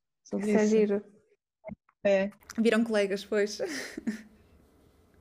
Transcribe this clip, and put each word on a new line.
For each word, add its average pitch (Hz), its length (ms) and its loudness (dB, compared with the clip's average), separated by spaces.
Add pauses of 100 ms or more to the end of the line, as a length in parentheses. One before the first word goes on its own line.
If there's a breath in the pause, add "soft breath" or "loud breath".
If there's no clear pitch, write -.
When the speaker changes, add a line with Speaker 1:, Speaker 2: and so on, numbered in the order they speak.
(240)
Speaker 1:
sobre 202 240 -6
Speaker 2:
Isso 208 100 4
é 214 60 4
Speaker 1:
isso. 214 60 2
Speaker 2:
giro. 208 340 2 (1000)
Speaker 1:
É. 196 260 2 (280)
Speaker 2:
Viram 226 240 4
colegas, 202 420 0
pois. 208 380 -2
<laughs> - 680 -8 (880)